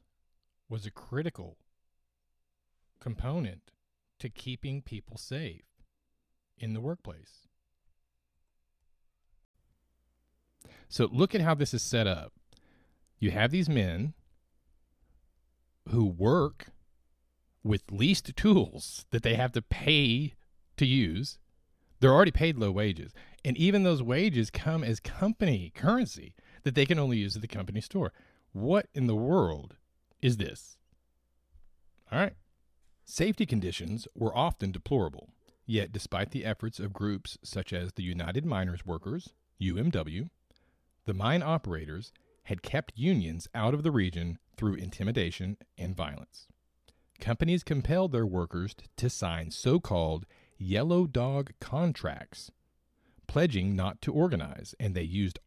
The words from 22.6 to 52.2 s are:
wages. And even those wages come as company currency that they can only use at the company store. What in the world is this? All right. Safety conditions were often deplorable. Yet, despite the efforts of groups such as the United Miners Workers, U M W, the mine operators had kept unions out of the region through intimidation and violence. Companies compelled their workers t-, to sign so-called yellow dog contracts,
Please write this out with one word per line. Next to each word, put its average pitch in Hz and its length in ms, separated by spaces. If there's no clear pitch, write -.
wages. 98 420
And 135 120
even 196 260
those 165 200
wages 127 480
come 160 340
as 113 160
company 156 720
currency - 600
that 131 140
they 143 100
can 160 120
only 131 180
use 101 180
at 107 80
the 117 60
company 98 320
store. 175 320
What 151 420
in 127 140
the 110 80
world 110 600
is 123 160
this? - 400
All 123 60
right. 196 160
Safety 202 420
conditions 95 680
were 113 220
often 123 340
deplorable. 90 600
Yet, 107 280
despite 101 380
the - 140
efforts 110 340
of 98 140
groups 101 500
such - 300
as 87 200
the 98 100
United 90 420
Miners 92 400
Workers, 98 480
U 92 200
M 156 120
W, 87 380
the 104 100
mine 123 280
operators 90 720
had 92 180
kept - 340
unions 107 580
out 117 200
of 147 80
the 160 80
region 85 480
through 104 180
intimidation 95 840
and 92 180
violence. 71 500
Companies 160 440
compelled 160 480
their 113 140
workers 90 480
t-, - 120
to 120 140
sign 82 400
so-called 90 760
yellow 147 480
dog 135 540
contracts, - 920